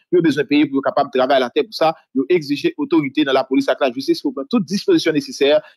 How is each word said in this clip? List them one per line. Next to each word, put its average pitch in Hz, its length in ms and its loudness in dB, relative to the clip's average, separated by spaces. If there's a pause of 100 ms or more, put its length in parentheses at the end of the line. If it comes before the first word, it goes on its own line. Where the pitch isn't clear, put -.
(120)
yo 175 120 4
bezwen 143 240 -2
peyi 147 200 2
pou 135 120 -2
yo - 40 -6
kapab 135 300 -2
travay 131 280 2
latè. 127 240 -2
Pou - 100 -18
sa 160 160 0 (240)
yo 135 160 0
egzije 147 480 -2
otorite 147 460 0
nan 139 120 0
lapolis 135 340 0
ak 143 120 -2
la 131 100 0
jistis 320 300 -2
pou - 120 -4
pran 139 140 -10
tout 226 160 0
dispozisyon 165 500 0
nesesè 139 400 0 (200)